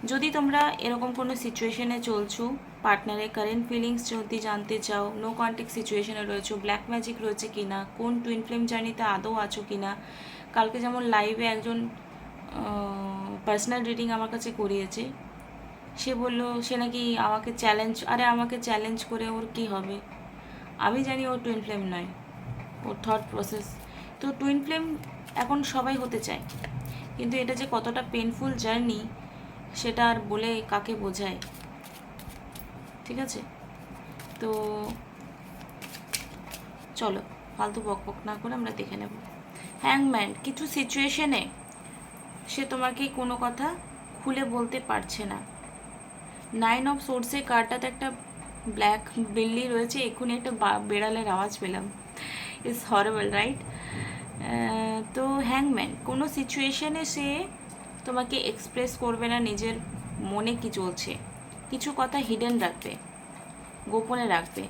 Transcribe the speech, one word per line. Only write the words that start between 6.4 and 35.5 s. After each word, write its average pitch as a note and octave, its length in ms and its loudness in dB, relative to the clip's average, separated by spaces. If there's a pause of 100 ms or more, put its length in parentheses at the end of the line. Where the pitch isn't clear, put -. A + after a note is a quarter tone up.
ব্ল্যাক G#3 280 2
ম্যাজিক A#3 340 -2
রয়েছে G#3+ 300 0
কি G#3 160 0
না, G3 80 -2 (180)
কোন A#3 140 2 (120)
টুইন A#3 240 0
ফ্লেম A#3 240 2
জার্নিতে A3+ 320 0 (120)
আদৌ G#3 180 0 (120)
আছো G#3 240 -4
কি G#3 160 -2
না, G3 60 -2 (640)
কালকে A3 300 6
যেমন B3 160 0 (140)
লাইভে A3 300 6 (100)
একজন, A#3 220 0 (100)
আহ, G3 1400 -4 (160)
পার্সোনাল G#3+ 440 4
রিডিং A#3 180 2 (100)
আমার A3 160 0
কাছে A#3 160 -2 (100)
করিয়েছে, G3 440 0 (960)
সে C4 100 2 (120)
বলল A#3+ 180 4 (260)
সে B3 160 2
নাকি A#3+ 180 0 (260)
আমাকে A3 220 2 (120)
চ্যালেঞ্জ, A3 340 6 (160)
আরে A#3+ 120 6 (100)
আমাকে A#3+ 220 2 (120)
চ্যালেঞ্জ A3 320 2 (120)
করে A3+ 160 0 (100)
ওর A3+ 80 -2 (100)
কী A3+ 180 2
হবে? G3 240 -2 (880)
আমি A3 220 6
জানি C4 240 2
ও - 20 2 (100)
টুইন A#3 220 2
ফ্লেম G#3 160 -2 (120)
নয়, F3 140 -2 (800)
ওর G#3 80 -2 (100)
থট A3 160 4 (100)
প্রসেস। G#3 340 -2 (540)
তো - 60 -4 (140)
টুইন C#4 260 4
ফ্লেম D#4+ 180 2 (600)
এখন C#4 160 4 (140)
সবাই C4 300 2
হতে A#3 240 -2
চায়, - 140 -2 (760)
কিন্তু A#3+ 260 0
এটা A#3+ 180 2
যে C4+ 100 0
কতটা A#3 300 2 (100)
পেইনফুল A#3 400 0 (120)
জার্নি A3+ 360 4 (840)
সেটা A#3 300 4
আর A3+ 60 4 (140)
বলে A3 200 2 (200)
কাকে G#3 220 2 (100)
বোঝায়, F#3+ 340 -2 (1700)
ঠিক B3 200 -4
আছে? B3+ 140 -4 (1000)
তো A3 100 -2 (2500)